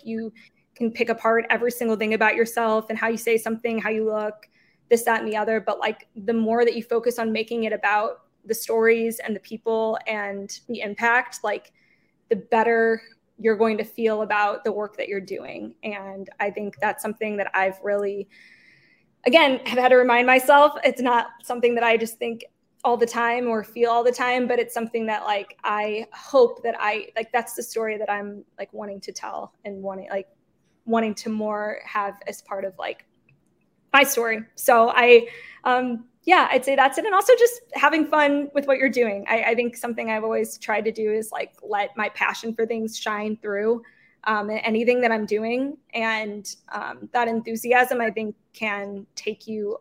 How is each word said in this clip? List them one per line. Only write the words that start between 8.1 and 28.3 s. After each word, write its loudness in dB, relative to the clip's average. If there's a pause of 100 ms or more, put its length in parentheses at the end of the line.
the -4
stories 0
and -6
the -8
people -4
and -8 (100)
the -8
impact, -2
like, -6 (560)
the 0
better 2 (380)
you're 2
going 2
to -4
feel -2
about 0
the 0
work -6
that -6
you're -6
doing. -12
And -12 (120)
I -2
think -8
that's -2
something -6
that -4
I've 0
really, -4 (1000)
again, 6
have -2
had 4
to 10
remind 6
myself. 8 (100)
It's 0
not 2 (140)
something 0
that 0
I 4
just -4
think -8 (400)
all 2
the 2
time -2
or -2
feel 0
all 2
the 2
time, 0
but 2
it's -4
something -4
that, -4
like, -4
I -2
hope 2
that -2
I, -2
like, -6
that's -2
the -8
story -4
that -4
I'm, -6 (140)